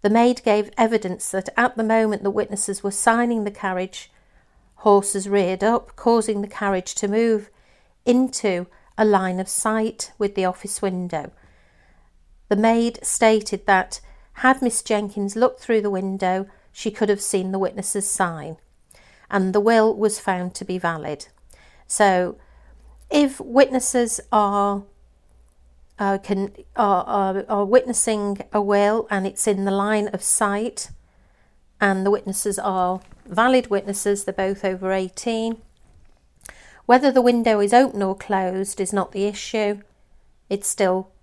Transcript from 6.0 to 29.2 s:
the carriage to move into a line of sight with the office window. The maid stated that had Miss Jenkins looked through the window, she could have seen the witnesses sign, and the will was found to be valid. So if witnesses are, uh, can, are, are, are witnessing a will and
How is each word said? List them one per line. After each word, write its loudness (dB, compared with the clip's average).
the -6
carriage -4
to -4
move 0
into 0
a 2
line 2
of -6
sight -4
with -4
the 0
office -6
window. -6
The 2
maid 2
stated 0
that 0
had 2
Miss 0
Jenkins -4
looked 0
through 0
the -2
window, -2
she -6
could 0
have 0
seen -4
the -4
witnesses -4
sign, -4
and 0
the 4
will 4
was -2
found -4
to -12
be -6
valid. -6
So 4
if 2
witnesses 2
are, 2
uh, 0
can, -4
are, 2
are, -2
are 0
witnessing 0
a 2
will 2
and -2